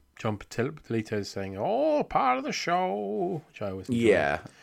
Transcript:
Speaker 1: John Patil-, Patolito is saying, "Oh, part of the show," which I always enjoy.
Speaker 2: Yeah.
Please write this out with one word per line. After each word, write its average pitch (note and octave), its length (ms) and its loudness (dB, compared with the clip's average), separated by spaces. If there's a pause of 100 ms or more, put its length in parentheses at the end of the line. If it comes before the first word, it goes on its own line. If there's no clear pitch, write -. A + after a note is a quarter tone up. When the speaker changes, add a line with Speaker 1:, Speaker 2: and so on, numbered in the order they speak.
(180)
Speaker 1:
John G#2+ 200 -2
Patil-, - 360 -4
Patolito A2+ 400 -4
is G2+ 160 -2
saying, G2 280 -6
"Oh, C4+ 460 0
part B3+ 360 2
of C4+ 40 -8
the C#4 80 -4
show," F#3 960 -2
which - 140 -14
I G2+ 100 -4
always F#2+ 160 -8
enjoy. A#2 140 0
Speaker 2:
Yeah. E2+ 380 6 (240)